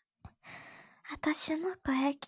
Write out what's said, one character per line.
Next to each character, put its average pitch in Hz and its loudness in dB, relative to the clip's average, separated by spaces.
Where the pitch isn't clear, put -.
私 302 2
の 349 -2
声 269 4
聞 285 -6